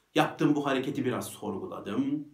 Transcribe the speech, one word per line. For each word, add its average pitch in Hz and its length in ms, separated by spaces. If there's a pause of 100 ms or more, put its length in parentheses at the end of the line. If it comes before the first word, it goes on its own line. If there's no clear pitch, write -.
(160)
Yaptığım 151 400
bu 143 100
hareketi 131 400
biraz 104 220
sorguladım. 104 1080